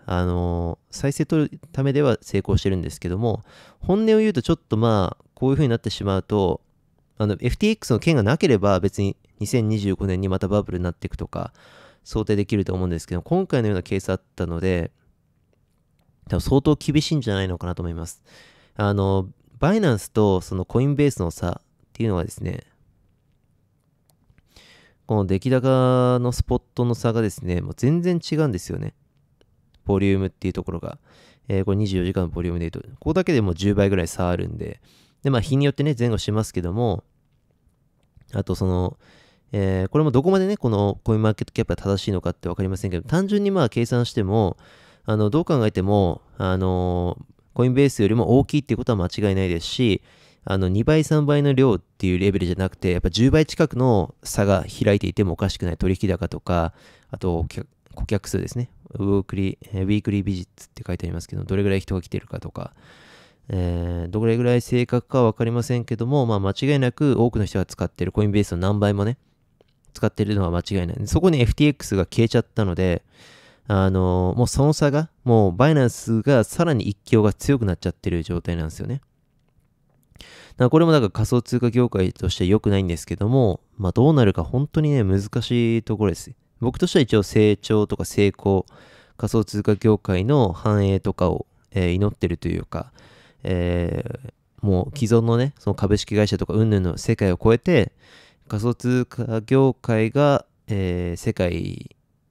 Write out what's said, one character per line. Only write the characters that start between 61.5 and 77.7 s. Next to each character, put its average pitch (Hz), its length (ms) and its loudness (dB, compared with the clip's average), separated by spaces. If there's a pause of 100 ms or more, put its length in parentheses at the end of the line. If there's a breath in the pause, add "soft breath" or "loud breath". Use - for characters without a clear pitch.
れ 101 80 0
ぐ 101 60 2
ら 98 60 0
い 98 40 0
人 95 160 -6
が 90 60 -2
来 - 60 -16
て 98 120 -6
る - 80 -16
か - 120 -10
と - 100 -14
か、 - 240 -14 (760 loud breath)
え 87 580 -4
ー、 - 20 -
ど 107 160 -2
れ 113 100 2
ぐ 120 80 -2
ら 123 120 2
い 120 60 2
正 123 240 0
確 123 220 -2
か 135 120 0
は 123 60 6
わ 110 80 4
か 117 120 -2
り 113 60 -2
ま 120 120 -2
せ 123 140 -2
ん 117 80 -4
け 120 100 -4
ど 117 120 -4
も、 135 180 2
ま 113 100 0
あ、 98 40 0
間 98 120 0
違 139 240 0
い 139 40 2
な 123 120 2
く 135 300 2
多 120 80 4
く 113 100 -2
の 101 60 2
人 - 140 -2
が 90 60 0
使 - 180 -8
っ 87 60 -4
て - 140 -6
る、 90 80 -4
コ 104 120 0
イ - 20 2
ン 101 60 0
ベ 104 80 2
ー 101 40 2
ス - 100 -4
の 87 40 -4
何 98 220 0
倍 101 140 4
も 101 120 0
ね、 120 120 -4 (760)
使 - 120 -4
っ 107 60 0
て 107 140 -2
る 104 100 -2
の 101 80 0
は 85 60 0
間 87 100 -2
違 92 240 -4
い 85 40 -4
な 82 60 -6
い。 - 140 -8
そ - 140 0
こ 185 80 6
に 151 120 2
エ 120 40 6
フ - 100 0
テ 147 100 4
ィ - 20 6
ー - 20 6
エ 147 40 0
ッ - 40 -2
ク - 80 -16
ス 104 100 -2
が 92 100 2
消 - 200 2
え - 20 0
ち 123 100 2
ゃ - 20 6
っ 110 40 0
た - 220 -2
の 90 80 -2
で、 87 300 0 (640 soft breath)
あ 95 220 4
の 92 460 2
ー、 - 20 -2
も 98 60 4
う - 40 2
そ - 180 2
の 156 80 4
差 147 180 2
が、 151 180 -2 (140)
も 110 260 4
う - 60 -2
バ 131 140 4
イ 160 60 4
ナ 135 100 4
ン 117 40 2
ス 113 320 -2
が 131 220 4
さ - 220 -2
ら 165 80 0
に 104 160 -2
一 101 160 -6
強 110 180 4
が 104 80 4
強 139 280 0
く 117 60 -2
な 90 100 0